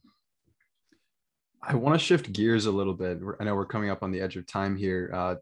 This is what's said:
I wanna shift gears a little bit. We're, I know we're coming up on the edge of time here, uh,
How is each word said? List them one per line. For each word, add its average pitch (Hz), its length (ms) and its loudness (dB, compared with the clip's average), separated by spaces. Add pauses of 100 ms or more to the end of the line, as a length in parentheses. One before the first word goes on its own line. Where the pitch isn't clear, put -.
(1700)
I - 80 0
wanna 139 240 4
shift 151 360 2
gears 110 320 4
a 107 40 2
little 98 220 2
bit. 90 300 -4
We're, 98 180 -8
I 104 40 -4
know 104 100 0
we're 98 100 0
coming 104 240 -4
up 95 140 -4
on 95 100 -2
the 92 80 -4
edge 95 160 -4
of 90 100 -10
time 98 300 -2
here, 92 380 -2
uh, 90 280 -2